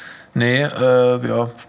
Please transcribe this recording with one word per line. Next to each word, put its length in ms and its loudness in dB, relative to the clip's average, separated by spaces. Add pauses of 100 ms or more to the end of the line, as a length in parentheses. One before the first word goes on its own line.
(360)
Nee, 260 2
äh, 640 2
ja. 220 -2 (200)